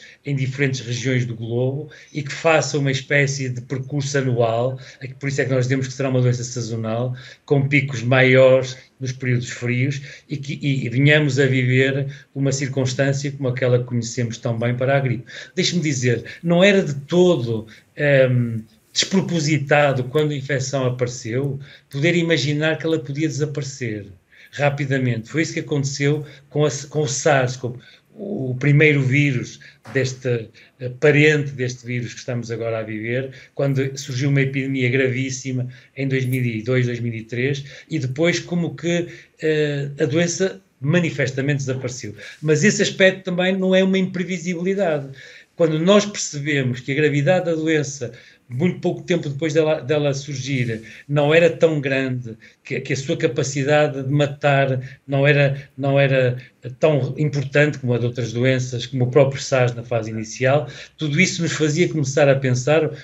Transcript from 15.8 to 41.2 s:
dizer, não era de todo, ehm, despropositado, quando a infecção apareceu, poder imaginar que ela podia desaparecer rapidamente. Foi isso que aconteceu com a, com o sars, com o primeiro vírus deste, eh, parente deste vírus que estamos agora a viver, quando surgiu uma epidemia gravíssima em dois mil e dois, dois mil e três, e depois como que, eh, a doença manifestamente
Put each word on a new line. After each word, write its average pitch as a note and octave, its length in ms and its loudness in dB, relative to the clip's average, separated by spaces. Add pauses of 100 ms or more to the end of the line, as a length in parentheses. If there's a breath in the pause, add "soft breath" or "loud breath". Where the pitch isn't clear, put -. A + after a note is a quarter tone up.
dizer, B2 420 0 (200 loud breath)
não E3+ 200 4
era G3 200 6
de D3 100 -4
todo, C#3+ 720 2 (320 loud breath)
ehm, B2+ 600 2 (340)
despropositado, D3 1120 2
quando D3+ 280 0
a D3 40 -4
infecção C3+ 500 -2
apareceu, B2 720 -4 (300 loud breath)
poder D#3+ 260 0
imaginar D#3 640 0
que D#3+ 80 -10
ela D#3+ 140 0
podia C#3+ 280 -4
desaparecer B2+ 800 -6 (460 loud breath)
rapidamente. C3 800 -2
Foi D#3 120 -2
isso D#3+ 120 -4
que E3+ 60 -4
aconteceu C#3+ 640 -2 (260 loud breath)
com D3 160 0
a, D3 40 2 (200)
com D#3 120 -2
o D3+ 60 0
sars, C3+ 500 2
com - 180 -8 (420 loud breath)
o B2+ 400 -6
primeiro C#3+ 440 6
vírus B2+ 580 0 (320 loud breath)
deste, B2 580 -2 (300 loud breath)
eh, B2 100 -8 (120)
parente D3 500 6
deste B2+ 340 -6
vírus A#2+ 280 -6
que - 60 -16
estamos A#2+ 300 -6
agora A2+ 300 -4
a - 20 -6
viver, A#2 500 -6 (220 loud breath)
quando C3+ 440 -2
surgiu C3+ 320 -4
uma C#3 120 4
epidemia C3+ 480 0
gravíssima B2+ 760 -2 (300 loud breath)
em C3+ 100 -2
dois C3 180 0
mil B2+ 160 0
e A2+ 220 -2
dois, B2+ 220 2
dois A#2+ 160 -4
mil A#2 120 -4
e A2 100 -8
três, B2+ 420 -4 (240 loud breath)
e D3+ 100 -4
depois D3+ 400 0
como E3+ 340 -4
que, E3+ 360 -4 (320 loud breath)
eh, D3 480 0 (100)
a D#3 60 2
doença F3 560 -2 (180)
manifestamente C#3+ 800 0